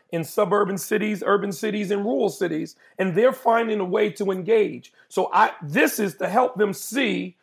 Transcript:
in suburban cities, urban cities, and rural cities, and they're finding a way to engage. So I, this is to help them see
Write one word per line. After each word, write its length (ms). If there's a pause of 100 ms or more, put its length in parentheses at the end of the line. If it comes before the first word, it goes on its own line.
(120)
in 120
suburban 540
cities, 460
urban 280
cities, 380
and 140
rural 260
cities, 460 (220)
and 160
they're 180
finding 480
a 40
way 280
to 200
engage. 600 (160)
So 240
I, 200 (100)
this 360
is 180
to 120
help 280
them 180
see 680